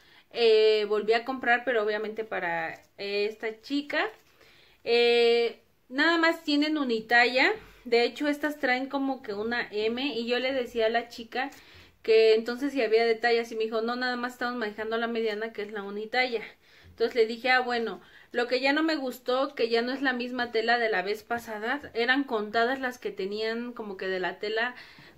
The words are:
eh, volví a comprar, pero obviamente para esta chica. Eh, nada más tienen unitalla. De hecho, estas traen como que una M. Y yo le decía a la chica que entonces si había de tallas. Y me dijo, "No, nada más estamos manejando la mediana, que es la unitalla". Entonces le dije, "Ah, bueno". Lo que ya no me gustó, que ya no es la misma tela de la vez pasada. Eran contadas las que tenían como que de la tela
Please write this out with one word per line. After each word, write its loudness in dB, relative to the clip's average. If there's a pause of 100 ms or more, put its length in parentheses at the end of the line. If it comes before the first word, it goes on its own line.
(300)
eh, 6
volví 2
a 2
comprar, 0
pero 2
obviamente -4
para -6 (140)
esta -4
chica. -2 (760)
Eh, 2 (280)
nada 2
más 2
tienen 0
unitalla. 2 (320)
De 4
hecho, -2
estas -2
traen -2
como -4
que -8
una -4
M. -2
Y -2
yo 0
le -2
decía -2
a 4
la -2
chica -8 (520)
que 8
entonces -2
si 0
había 4
de 4
tallas. 0
Y -8
me -2
dijo, -2
"No, -2
nada -2
más -6
estamos -4
manejando -4
la -2
mediana, -4
que -8
es -10
la -8
unitalla". -4 (440)
Entonces -2
le 4
dije, -2
"Ah, 4
bueno". -4 (320)
Lo 0
que 0
ya 2
no 4
me 2
gustó, -2
que 0
ya 2
no -2
es -6
la 0
misma -4
tela 2
de 2
la 0
vez -4
pasada. -6
Eran 2
contadas 0
las -6
que -8
tenían -6
como -12
que -8
de -2
la -6
tela -4 (440)